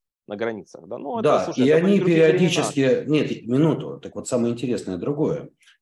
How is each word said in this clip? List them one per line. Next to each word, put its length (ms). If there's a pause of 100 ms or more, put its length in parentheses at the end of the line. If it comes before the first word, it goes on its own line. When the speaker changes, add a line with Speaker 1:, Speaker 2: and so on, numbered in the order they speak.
(280)
Speaker 1:
на 80
границах, 520
да. 100
Ну, 220
это, 40
Speaker 2:
Да, 160
Speaker 1:
слушай, 260
Speaker 2:
и 20
Speaker 1:
это 120
были 140
Speaker 2:
они 40
Speaker 1:
другие 280
времена. 140
Speaker 2:
периодически, 680
нет, 400
минуту, 520
так 160
вот 120
самое 260
интересное 440
другое. 520 (320)